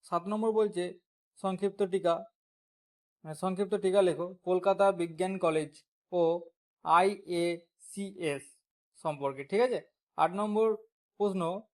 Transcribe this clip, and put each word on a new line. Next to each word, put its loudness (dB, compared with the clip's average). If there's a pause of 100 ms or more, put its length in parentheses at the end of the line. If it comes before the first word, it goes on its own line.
সাত -2
নম্বর -2
বলছে 0 (580)
সংক্ষিপ্ত -4
টিকা, 0 (1080)
মানে, -10
সংক্ষিপ্ত -2
টিকা 4
লেখো, 0 (180)
কলকাতা 2
বিজ্ঞান -4
কলেজ 0 (420)
ও 2 (640)
আইএসিএস 0 (600)
সম্পর্কে, -4
ঠিক 0
আছে? 2 (400)
আট 4
নম্বর 0 (520)
প্রশ্ন 0 (320)